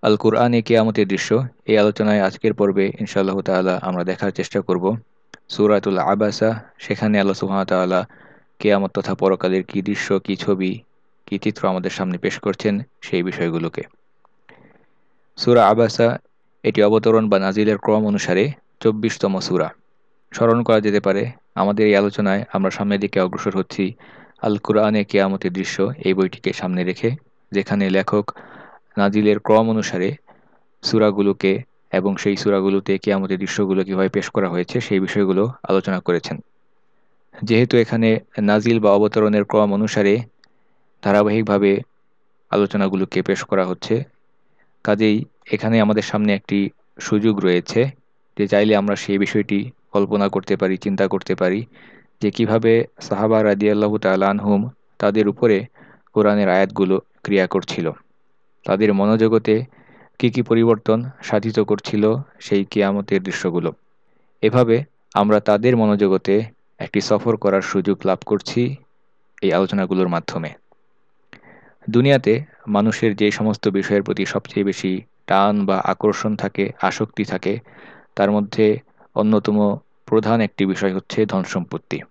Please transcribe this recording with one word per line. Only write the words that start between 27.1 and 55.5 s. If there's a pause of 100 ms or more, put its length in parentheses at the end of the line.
যেখানে
লেখক (680)
নাজিলের
ক্রম
অনুসারে (680)
সূরাগুলোকে (280)
এবং
সেই
সূরাগুলোতে
কিয়ামতের
দৃশ্যগুলো
কিভাবে
পেশ
করা
হয়েছে,
সেই
বিষয়গুলো (120)
আলোচনা
করেছেন। (1040)
যেহেতু
এখানে (220)
নাজিল
বা
অবতরণের
ক্রম
অনুসারে (800)
ধারাবাহিকভাবে (680)
আলোচনাগুলোকে
পেশ
করা
হচ্ছে, (800)
কাজেই (260)
এখানে
আমাদের
সামনে
একটি (300)
সুযোগ
রয়েছে (460)
যে
চাইলে
আমরা
সেই
বিষয়টি (200)
কল্পনা
করতে
পারি,
চিন্তা
করতে
পারি (560)
যে
কিভাবে (160)
সাহাবা
রাদিয়াল্লাহু
তাআলা
আনহুম (280)
তাদের
উপরে (480)